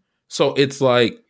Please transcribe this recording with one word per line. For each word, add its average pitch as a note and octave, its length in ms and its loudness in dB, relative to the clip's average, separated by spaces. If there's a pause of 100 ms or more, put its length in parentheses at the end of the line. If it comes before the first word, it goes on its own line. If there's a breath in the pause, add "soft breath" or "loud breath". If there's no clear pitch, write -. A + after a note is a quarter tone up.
(300)
So C#3+ 240 -2
it's C#3 260 -2
like, B2 400 0 (100)